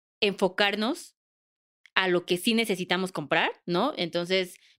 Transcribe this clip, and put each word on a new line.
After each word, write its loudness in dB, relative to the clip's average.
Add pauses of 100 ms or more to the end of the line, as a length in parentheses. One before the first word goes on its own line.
(220)
enfocarnos 0 (800)
a 2
lo 2
que 0
sí 0
necesitamos 0
comprar, 0 (140)
¿no? 0
Entonces, -2 (240)